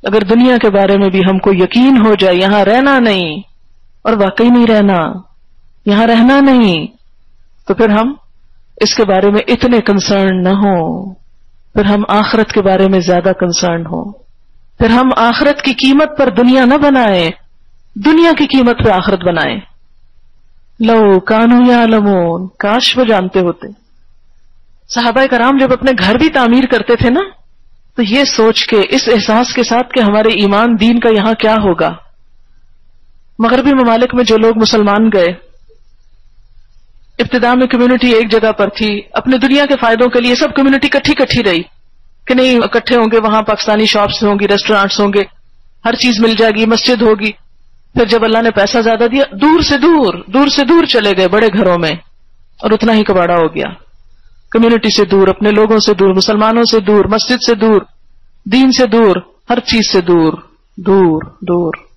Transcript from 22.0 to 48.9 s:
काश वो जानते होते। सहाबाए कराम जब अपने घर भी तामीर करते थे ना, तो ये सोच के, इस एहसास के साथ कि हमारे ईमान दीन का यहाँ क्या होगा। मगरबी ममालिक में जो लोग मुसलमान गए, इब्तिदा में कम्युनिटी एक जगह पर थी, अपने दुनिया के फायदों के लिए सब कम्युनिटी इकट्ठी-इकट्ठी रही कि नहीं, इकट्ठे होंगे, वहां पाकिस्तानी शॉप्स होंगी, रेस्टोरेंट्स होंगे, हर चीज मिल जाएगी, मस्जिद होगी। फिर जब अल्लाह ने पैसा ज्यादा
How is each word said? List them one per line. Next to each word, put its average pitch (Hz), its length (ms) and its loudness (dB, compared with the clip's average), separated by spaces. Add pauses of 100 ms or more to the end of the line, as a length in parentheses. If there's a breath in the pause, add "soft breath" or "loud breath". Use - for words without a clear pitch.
काश 220 500 -4
वो 254 80 0
जानते 190 340 -2
होते। 175 300 -4 (1200)
सहाबाए 240 380 -2
कराम 262 320 0
जब 262 140 2
अपने 262 200 -2
घर 208 260 -2
भी 311 100 2
तामीर 254 380 2
करते 233 300 0
थे 233 140 0
ना, 381 220 -2 (640)
तो 240 60 -2
ये 233 220 0
सोच 226 380 0
के, - 140 -2
इस 214 320 0
एहसास 226 440 0
के 247 120 -2
साथ 240 180 -2
कि 247 180 -4
हमारे 214 320 2
ईमान 208 440 0
दीन 233 220 2
का 233 120 0
यहाँ 220 240 0
क्या 220 200 0
होगा। 170 440 -2 (1400)
मगरबी 247 320 0
ममालिक 247 420 0
में 247 100 0
जो 220 120 2
लोग 226 200 2
मुसलमान 214 540 0
गए, 180 260 0 (1800)
इब्तिदा 240 340 -2
में 254 140 0
कम्युनिटी 247 440 0
एक 226 160 0
जगह 220 240 0
पर 208 160 -2
थी, 208 480 -8
अपने 262 220 -2
दुनिया 277 280 0
के 277 80 0
फायदों 233 340 0
के 247 120 0
लिए 247 140 0
सब 277 180 -4
कम्युनिटी 269 340 0
इकट्ठी-इकट्ठी 269 560 -2
रही 175 220 -2 (640)
कि 254 60 0
नहीं, 254 240 2
इकट्ठे 233 360 -2
होंगे, 226 240 2
वहां 220 240 0
पाकिस्तानी 214 440 -2
शॉप्स 208 360 -2
होंगी, 202 240 0
रेस्टोरेंट्स 202 540 0
होंगे, 202 280 0 (580)
हर 233 100 -2
चीज 240 240 -2
मिल 226 160 0
जाएगी, 220 300 0
मस्जिद 226 360 -2
होगी। 214 280 0 (640)
फिर 233 140 0
जब 226 160 0
अल्लाह 226 180 0
ने 226 80 0
पैसा 208 300 -2
ज्यादा 226 260 0